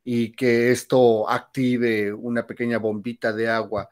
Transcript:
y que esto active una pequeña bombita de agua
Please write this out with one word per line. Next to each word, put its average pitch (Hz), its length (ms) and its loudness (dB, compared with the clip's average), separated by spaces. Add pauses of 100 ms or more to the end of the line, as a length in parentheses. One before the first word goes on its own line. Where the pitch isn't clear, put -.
y 117 280 -2
que 120 400 2
esto 120 580 4
active 120 840 -2
una 120 340 -6
pequeña 120 320 -4
bombita 110 520 -4
de 113 160 -2
agua 107 440 -4